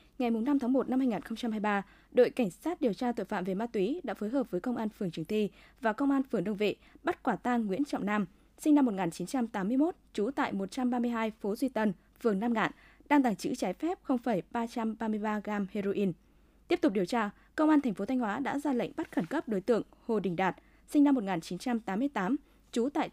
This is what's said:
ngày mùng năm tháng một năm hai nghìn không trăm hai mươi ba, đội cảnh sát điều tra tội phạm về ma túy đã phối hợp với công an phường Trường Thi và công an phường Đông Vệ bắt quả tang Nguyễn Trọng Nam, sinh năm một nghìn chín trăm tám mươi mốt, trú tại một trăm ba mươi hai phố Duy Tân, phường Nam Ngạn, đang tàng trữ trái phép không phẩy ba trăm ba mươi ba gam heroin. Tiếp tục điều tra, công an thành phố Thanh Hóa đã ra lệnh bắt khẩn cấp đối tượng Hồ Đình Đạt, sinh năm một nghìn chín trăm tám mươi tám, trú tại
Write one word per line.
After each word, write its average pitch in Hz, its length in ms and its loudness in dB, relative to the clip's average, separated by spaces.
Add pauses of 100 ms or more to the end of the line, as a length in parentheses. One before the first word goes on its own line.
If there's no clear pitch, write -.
(180)
ngày 240 120 0
mùng 226 140 0
năm 277 140 2
tháng 254 140 0
một 262 160 2
năm 254 100 0
hai 269 100 2
nghìn 196 140 -2
không 226 140 -8
trăm 226 140 -4
hai 214 100 -4
mươi - 20 -2
ba, 202 200 0 (300)
đội 240 180 6
cảnh 220 200 0
sát 339 300 -6
điều 240 120 2
tra 240 200 -2
tội 208 140 -4
phạm 190 180 -4
về 185 100 -2
ma 214 120 -2
túy 240 380 -2
đã 202 100 -6
phối 208 160 -6
hợp 254 200 -2
với 180 100 -2
công 240 160 -4
an 226 120 -4
phường 202 220 -4
Trường 160 140 -8
Thi 214 260 0 (300)
và 220 120 0
công 277 180 0
an 269 120 2
phường 202 220 -2
Đông 208 120 -2
Vệ 202 180 0 (280)
bắt 349 200 -4
quả 233 140 2
tang 240 300 0
Nguyễn 196 180 0
Trọng - 220 -4
Nam, 208 200 0 (320)
sinh 302 160 4
năm 285 100 6
một 233 100 2
nghìn 185 160 0
chín 175 160 -6
trăm 247 200 -2
tám 202 220 -4
mươi 247 80 0
mốt, 311 180 2 (180)
trú 214 240 -2
tại 262 160 -2
một 196 180 -4
trăm 254 200 -2
ba 247 80 0
mươi 240 120 0
hai 226 200 0
phố 214 260 -4
Duy 262 120 -2
Tân, 214 240 0 (280)
phường 202 200 2
Nam 240 120 0
Ngạn, 214 200 0 (360)
đang 285 140 6
tàng 226 140 0
trữ - 180 -4
trái 196 200 -2
phép 339 280 -4
không 254 160 0
phẩy 220 320 0
ba 233 160 -4
trăm 226 320 -4
ba 226 100 -4
mươi 214 100 -2
ba 214 220 -2
gam 208 320 -4
heroin. 196 400 0 (560)
Tiếp 349 140 2
tục 277 100 4
điều 190 120 0
tra, 214 260 -2 (240)
công 311 160 4
an 302 100 8
thành 240 140 0
phố 202 120 -4
Thanh 262 120 0
Hóa 220 200 -2
đã 269 200 -4
ra 285 140 -2
lệnh 226 240 0
bắt - 160 -6
khẩn 208 140 -2
cấp - 220 -4
đối 196 120 0
tượng 208 220 2 (240)
Hồ 220 140 0
Đình 180 160 -2
Đạt, 185 200 0 (320)
sinh 294 160 6
năm 285 100 6
một 240 100 0
nghìn 185 160 -2
chín 175 180 -8
trăm 233 220 -2
tám 196 180 -4
mươi 277 100 0
tám, 220 280 0 (360)
trú 240 220 0
tại 294 180 -2